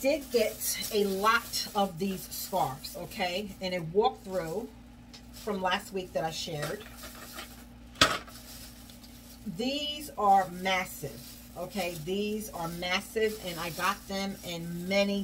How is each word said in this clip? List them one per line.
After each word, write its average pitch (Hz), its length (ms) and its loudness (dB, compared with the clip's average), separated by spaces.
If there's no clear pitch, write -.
did 277 280 2
get - 600 2
a 202 120 6
lot 202 680 4
of 196 240 2
these 190 300 -2
scarves, - 680 -2
okay? 185 500 -2
And 185 120 -2
a 180 60 0
walkthrough 185 880 2
from 196 300 -2
last 185 320 2
week 180 180 -4
that 180 100 2
I 160 80 2
shared. 156 540 -4
These 285 600 -2
are 196 320 8
massive, 185 680 0
okay? 180 380 -2
These 208 460 0
are 165 180 -2
massive, 190 760 0
and 170 120 -4
I 170 120 -4
got 180 360 0
them 196 280 -2
in 170 400 -4
many 202 380 4